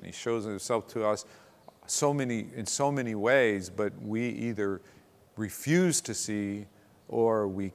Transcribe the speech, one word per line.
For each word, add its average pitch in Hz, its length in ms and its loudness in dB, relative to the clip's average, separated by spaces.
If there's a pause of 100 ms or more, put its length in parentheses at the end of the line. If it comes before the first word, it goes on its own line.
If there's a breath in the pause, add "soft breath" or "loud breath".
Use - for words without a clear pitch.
He - 60 -12
shows 117 340 -2
himself 107 440 -2
to 110 180 -2
us 107 180 0 (640 loud breath)
so - 260 2
many, 123 440 -2
in 110 100 -6
so 139 240 0
many 127 240 -2
ways, 107 560 4
but 98 220 -2 (100)
we 110 260 -2
either 104 520 -2 (560 loud breath)
refuse 151 640 2
to 117 100 -8
see 104 540 -4 (420 soft breath)
or 113 400 2
we 95 260 -4